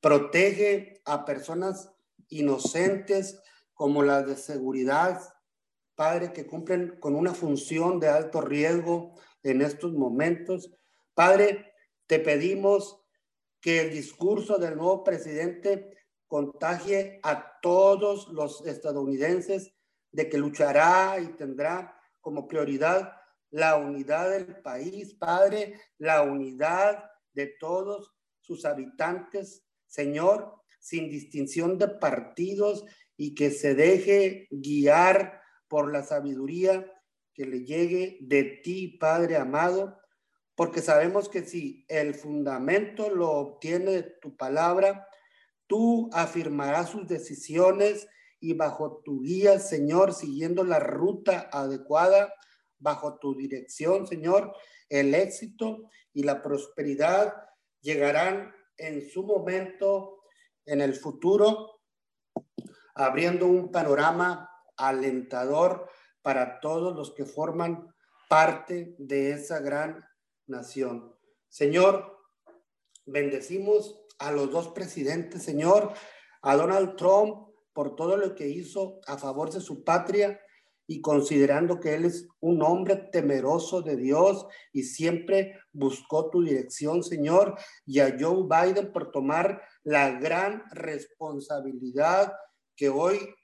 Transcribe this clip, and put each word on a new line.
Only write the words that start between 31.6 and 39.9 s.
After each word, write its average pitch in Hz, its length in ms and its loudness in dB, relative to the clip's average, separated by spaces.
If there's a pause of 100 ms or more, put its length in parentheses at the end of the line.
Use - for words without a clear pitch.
de 196 100 2
partidos 196 960 -4 (320)
y 147 180 -8
que 147 180 0
se 143 220 0
deje 190 800 4
guiar 147 880 4 (280)
por 147 200 0
la 143 140 -4
sabiduría 151 880 -2 (420)
que 139 120 -10
le 127 180 -8
llegue 175 560 -2
de 139 240 2 (180)
ti, 180 380 -8
Padre 160 380 2
amado, 175 600 0 (580)